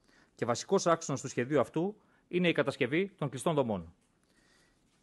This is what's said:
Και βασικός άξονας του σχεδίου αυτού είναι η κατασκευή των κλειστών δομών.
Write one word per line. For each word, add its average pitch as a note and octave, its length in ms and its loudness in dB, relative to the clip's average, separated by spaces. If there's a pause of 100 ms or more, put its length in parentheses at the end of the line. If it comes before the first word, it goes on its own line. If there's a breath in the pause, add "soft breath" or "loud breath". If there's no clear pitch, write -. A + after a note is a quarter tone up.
(340 soft breath)
Και - 100 -8
βασικός D3 420 0
άξονας D#3+ 340 0
του C3 80 -8
σχεδίου C3 320 0
αυτού E3 360 -2 (320 soft breath)
είναι F3+ 200 0
η D#3+ 40 4
κατασκευή C#3+ 680 0
των D3 100 -2
κλειστών C3+ 260 -2
δομών. G#2 400 -2 (1080 soft breath)